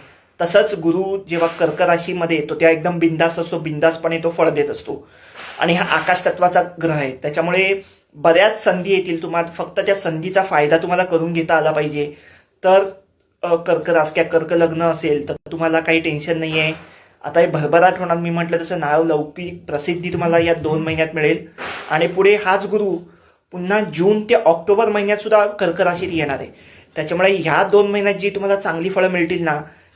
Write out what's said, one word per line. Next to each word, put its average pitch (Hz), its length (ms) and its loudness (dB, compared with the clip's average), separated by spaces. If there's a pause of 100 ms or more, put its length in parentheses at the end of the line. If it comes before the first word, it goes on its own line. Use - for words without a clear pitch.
(420)
तसंच 202 420 2
गुरु 190 340 0 (120)
जेव्हा 170 180 0
कर्क 165 340 0
राशीमध्ये 170 560 0
येतो, 151 180 -4
तेव्हा 165 160 4
एकदम 170 280 -2
बिंदास 165 400 0
असतो, 165 200 -6
बिंदासपणे 160 580 -2
तो 165 120 -2
फळ 165 200 0
देत 147 200 0
असतो - 380 -10 (520)
आणि 170 140 2
हा 175 240 0
आकाश 180 280 0
तत्वाचा 175 380 2 (200)
ग्रह 165 100 0
आहे, 139 180 -2
त्याच्यामुळे 180 720 -2 (320)
बऱ्याच 175 500 4
संधी 180 280 0
येतील 175 320 0
तुम्हाला. 170 240 -2
फक्त 175 320 -8
त्या 196 160 0
संधीचा 185 480 -2
फायदा 156 340 2
तुम्हाला 180 260 0
करून 170 300 -2
घेता 165 220 0
आला 156 160 2
पाहिजे, 147 420 -4 (500)
तर, 190 260 4 (540)
अ, 170 120 0
कर्क 170 340 0
रास 160 240 0
किंवा 165 160 0
कर्क 165 240 0
लग्न 165 300 0
असेल, 156 460 -2
तर 151 40 -6 (180)
तुम्हाला 165 280 0
काही 165 200 0
टेन्शन 160 400 -4
नाही 160 200 -4
आहे. 156 140 -2 (500)
आता 147 160 0
हे 175 80 6
भरभराट 170 500 2
होणार, 175 200 -2
मी 170 120 -4
म्हटलं 170 280 -2
तसं 170 220 -6
नाव 151 240 2
लौकिक 165 640 -4
प्रसिद्धी 170 460 -4
तुम्हाला 170 260 2
या 170 140 2
दोन 156 280 -2
महिन्यात 160 320 -2
मिळेल 160 340 0 (420)
आणि 160 180 2
पुढे 190 280 4
हाच 196 300 0
गुरु 196 320 0 (540)
पुन्हा 185 280 -2
जून 202 440 0
ते 214 100 0
ऑक्टोबर 202 560 2
महिन्यात 208 280 0
सुद्धा 208 280 4
कर्क 196 360 -2
राशीत 180 300 -2
येणार 143 280 -2
आहे. - 80 -12 (480)
त्याच्यामुळे 180 400 0
ह्या 160 280 2
दोन 202 280 4
महिन्यात 202 240 0
जी 196 140 -4
तुम्हाला 196 260 -2
चांगली 185 340 -4
फळं 185 200 0
मिळतील 175 340 -2
ना, 151 180 -2 (340)